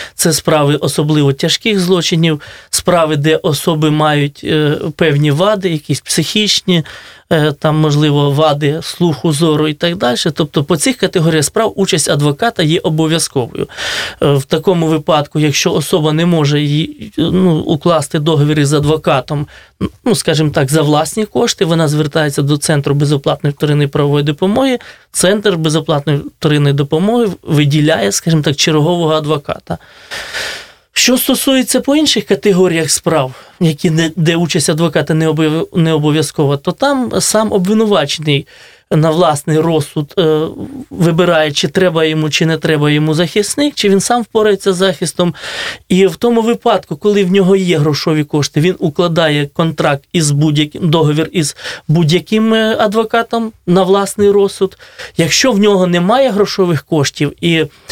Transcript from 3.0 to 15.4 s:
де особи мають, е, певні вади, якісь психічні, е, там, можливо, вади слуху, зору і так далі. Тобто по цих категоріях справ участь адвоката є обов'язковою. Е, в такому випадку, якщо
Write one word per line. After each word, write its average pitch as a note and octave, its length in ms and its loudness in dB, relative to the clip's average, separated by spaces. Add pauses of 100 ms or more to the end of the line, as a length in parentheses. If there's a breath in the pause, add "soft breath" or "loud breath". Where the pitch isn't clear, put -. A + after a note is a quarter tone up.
де D#3 200 2
особи D#3 540 0
мають, D3+ 540 0
е, D3+ 340 0 (180)
певні D3+ 340 2
вади, F#3+ 400 0
якісь D3+ 300 -4
психічні, F3+ 840 -2 (480 loud breath)
е, D3+ 200 2
там, D3+ 240 -2
можливо, D3 540 2
вади D3+ 520 0
слуху, E3+ 500 -2
зору D3+ 360 2
і D3+ 60 -4
так E3+ 220 -4
далі. A#3+ 220 -2 (160)
Тобто D3+ 300 -2
по F3 120 0
цих B3+ 200 -2
категоріях D#3+ 480 0
справ A3 320 -2
участь F#3 340 0
адвоката D3 520 0
є D#3+ 180 2
обов'язковою. D#3 880 -2 (540 loud breath)
Е, C#3+ 120 2
в C#3 100 0
такому E3+ 420 0
випадку, D#3 520 0
якщо D3+ 340 0